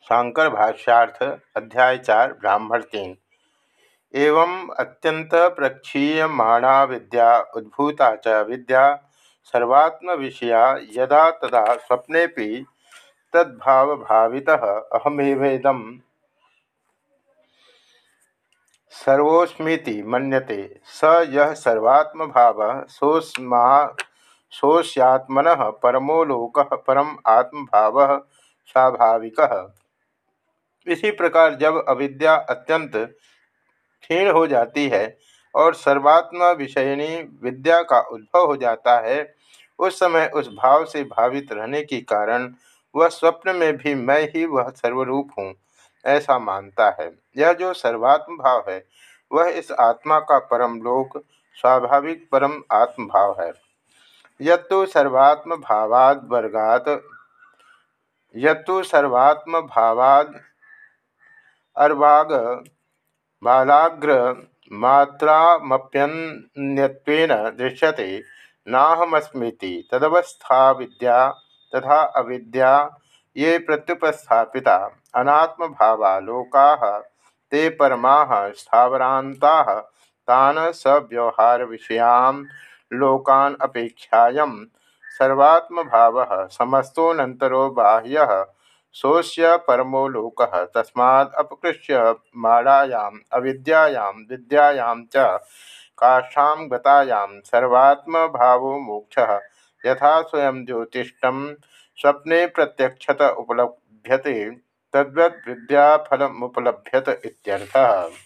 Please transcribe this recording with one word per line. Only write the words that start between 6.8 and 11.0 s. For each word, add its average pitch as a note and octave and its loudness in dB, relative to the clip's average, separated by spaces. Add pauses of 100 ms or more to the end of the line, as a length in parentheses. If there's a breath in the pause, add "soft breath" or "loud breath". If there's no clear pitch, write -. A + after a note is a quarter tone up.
विद्या A#2 0
उद्भूता A#2+ -2
च A2 -8
विद्या B2+ 0 (440)
सर्वात्म D#3 0
विषया C3 0 (140)
यदा C#3+ 2